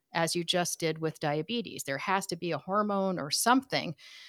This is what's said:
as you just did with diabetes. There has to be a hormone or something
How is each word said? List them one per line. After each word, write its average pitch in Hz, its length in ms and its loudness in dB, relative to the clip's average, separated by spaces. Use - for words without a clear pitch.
as 165 200 2
you 175 80 0
just 175 380 0
did 160 180 0
with 160 220 -2
diabetes. 160 600 -2
There 139 160 -4
has 190 300 0
to 185 80 -2
be 170 160 -2
a 147 60 0
hormone 196 600 0
or 147 120 -4
something 226 640 2